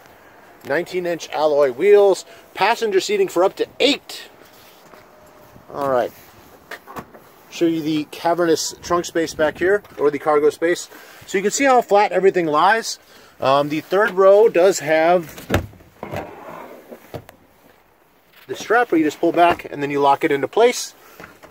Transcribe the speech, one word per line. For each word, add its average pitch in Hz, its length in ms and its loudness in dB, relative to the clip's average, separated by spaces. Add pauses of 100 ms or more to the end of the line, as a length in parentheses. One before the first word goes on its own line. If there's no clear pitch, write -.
(640)
Nineteen 175 400 -6
inch 170 240 -8
alloy 147 420 0
wheels, 196 540 4 (280)
passenger 208 460 0
seating 196 300 -2
for 175 160 0
up 190 100 -2
to - 120 -4 (120)
eight. - 440 -4 (1500)
All 143 160 -6
right. 120 220 -2 (1400)
Show - 180 -2
you 165 140 -2
the 151 300 -4
cavernous 170 720 -2
trunk 175 240 -2
space 165 280 -6
back 151 240 -2
here, 196 260 0 (140)
or 147 140 2
the 143 80 -6
cargo 151 300 2
space. 165 400 -4 (380)
So 196 100 -4
you 196 40 -2
can 202 100 -2
see 277 120 -2
how 254 180 4
flat 202 300 2
everything 180 340 2
lies. 180 540 0 (400)
Um, 143 300 2
the 151 120 -4
third 202 320 0
row 196 360 6
does 180 300 2
have 160 680 0 (3000)
the 127 80 -10
strap 233 360 -2
where 170 60 2
you 160 80 2
just 147 140 -6
pull 170 120 0
back 170 340 2
and - 180 -10
then 143 80 -4
you 139 80 -2
lock 139 240 2
it 156 80 0
into 139 160 -2
place. - 480 0 (560)